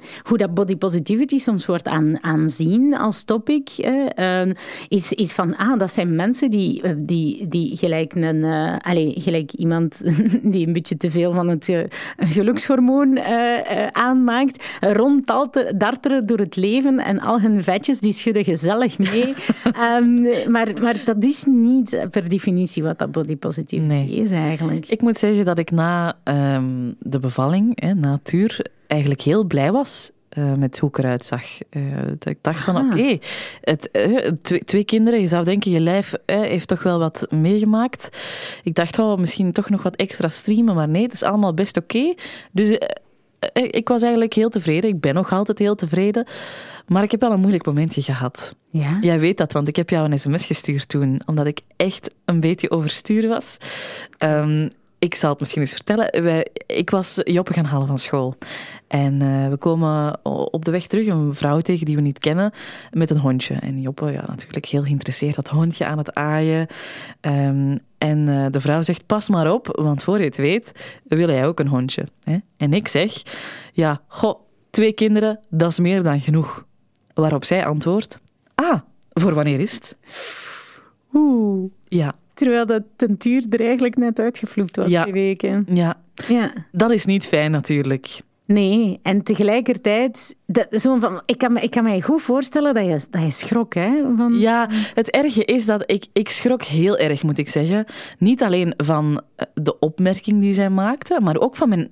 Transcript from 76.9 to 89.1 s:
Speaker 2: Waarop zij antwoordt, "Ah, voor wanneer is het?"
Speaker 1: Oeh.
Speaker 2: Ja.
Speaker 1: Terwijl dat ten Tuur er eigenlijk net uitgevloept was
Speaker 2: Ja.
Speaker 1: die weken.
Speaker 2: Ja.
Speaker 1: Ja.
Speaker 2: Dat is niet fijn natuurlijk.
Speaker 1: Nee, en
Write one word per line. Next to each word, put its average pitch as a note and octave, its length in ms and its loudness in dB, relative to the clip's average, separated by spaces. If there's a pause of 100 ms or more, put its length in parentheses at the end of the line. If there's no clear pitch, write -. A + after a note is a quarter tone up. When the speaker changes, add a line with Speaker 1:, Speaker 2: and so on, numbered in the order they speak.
Speaker 2:
Waarop D3+ 320 0
zij F3+ 200 0
antwoordt, E3 540 -2 (360)
"Ah, D4 240 2 (340)
voor E3+ 200 4
wanneer C#3+ 260 2
is G#3 140 -2
het?" - 240 -10 (1160)
Speaker 1:
Oeh. A3 580 2 (140)
Speaker 2:
Ja. D#3+ 280 0 (200)
Speaker 1:
Terwijl A#3+ 320 2
dat A3 180 0 (120)
ten G#3 220 2
Tuur B3 320 0
er A3+ 160 2
eigenlijk A#3+ 320 2
net A#3 220 0
uitgevloept A3 560 -2
was F#3+ 140 0
Speaker 2:
Ja. E3+ 140 4
Speaker 1:
die F#3+ 100 -2
weken. G3 600 0
Speaker 2:
Ja. E3+ 240 2 (300)
Speaker 1:
Ja. A3+ 260 2 (180)
Speaker 2:
Dat A3 200 2
is A3 140 2
niet G3 220 2
fijn D#3 240 2
natuurlijk. C#3 680 -2 (240)
Speaker 1:
Nee, G#3 580 2
en F#3+ 200 2